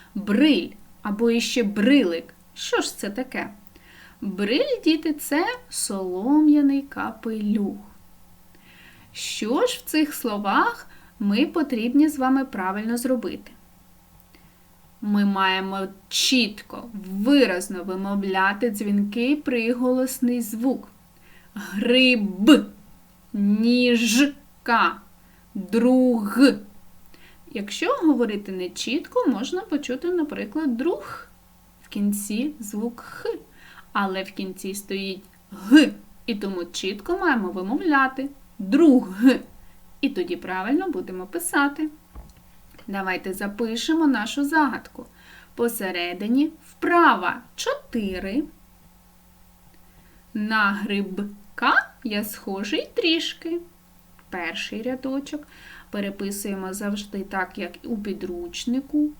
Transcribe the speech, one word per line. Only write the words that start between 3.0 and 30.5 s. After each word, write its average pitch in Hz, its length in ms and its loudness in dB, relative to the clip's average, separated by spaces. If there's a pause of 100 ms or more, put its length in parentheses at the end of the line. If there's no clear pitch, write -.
таке? 233 400 -8 (680)
Бриль, 233 640 -2
діти, 320 280 2
це 302 340 -2 (220)
солом'яний 277 1120 2
капелюх. 214 920 -4 (1400)
Що 285 540 -2
ж 494 120 -2
в - 40 -18
цих 302 320 0
словах 226 760 0 (280)
ми 208 280 2
потрібні 285 600 2
з 294 100 -6
вами 262 260 2
правильно 208 520 -4
зробити? 240 540 -4 (1500)
Ми 208 240 0
маємо 190 600 0 (220)
чітко, - 800 -2 (220)
виразно 196 720 2
вимовляти 196 840 0
дзвінкий 208 680 0
приголосний 247 1080 0
звук. 226 460 -4 (640)
Гриб, 214 1120 4 (680)
ніжка, 233 1700 2 (540)
друг. 233 840 2 (1120)
Якщо 208 340 -6 (160)
говорити 220 500 2
нечітко, 226 760 -4
можна 262 320 -2
почути, 339 520 -4
наприклад, 294 640 -2